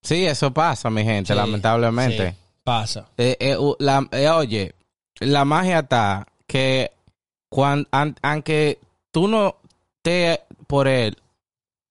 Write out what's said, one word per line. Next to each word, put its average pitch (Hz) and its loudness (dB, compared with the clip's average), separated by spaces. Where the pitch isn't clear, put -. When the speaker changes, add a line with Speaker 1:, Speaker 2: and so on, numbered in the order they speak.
Speaker 1:
Sí, 180 -2
eso 139 -2
pasa, 151 -2
mi 107 0
gente, 104 0
Speaker 2:
Sí, 101 2
Speaker 1:
lamentablemente. 113 0
Speaker 2:
sí, 92 -16
pasa. 110 -4
Speaker 1:
Eh, 123 0
eh, 135 -2
u-, 139 0
la, 139 2
eh, 143 0
oye, 113 -2
la 139 2
magia 170 2
está 107 0
que 131 -2
cuan-, 143 0
an-, 139 0
aunque 151 -2
tú 170 0
no 214 0
te 170 0
por 139 2
él, 120 0